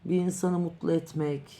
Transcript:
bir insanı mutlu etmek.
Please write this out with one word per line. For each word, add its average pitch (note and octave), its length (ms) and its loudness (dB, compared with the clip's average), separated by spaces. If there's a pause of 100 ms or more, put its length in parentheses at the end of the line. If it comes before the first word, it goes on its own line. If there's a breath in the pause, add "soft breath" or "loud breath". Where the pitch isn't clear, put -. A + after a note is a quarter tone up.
bir F3 100 0
insanı F3+ 440 2
mutlu E3+ 320 -2
etmek. D3+ 680 -2